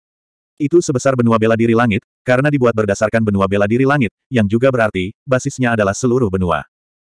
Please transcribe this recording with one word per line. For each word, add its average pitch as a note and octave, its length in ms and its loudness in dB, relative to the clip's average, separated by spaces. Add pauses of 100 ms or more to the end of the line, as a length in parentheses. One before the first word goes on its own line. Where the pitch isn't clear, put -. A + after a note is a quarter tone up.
(600)
Itu D#3+ 240 2
sebesar C3+ 320 -2
benua A#2 220 2
bela A2 160 2
diri A#2 180 2
langit, A2+ 320 0 (220)
karena B2+ 260 0
dibuat A#2+ 240 2
berdasarkan G#2+ 480 0
benua G2 240 0
bela G2+ 220 0
diri B2 160 0
langit, C3+ 260 0 (160)
yang A2 220 0
juga A#2+ 240 2
berarti, G#2 500 -2
basisnya B2+ 540 -2
adalah G2 160 0
seluruh B2+ 400 0
benua. E2+ 320 -2 (460)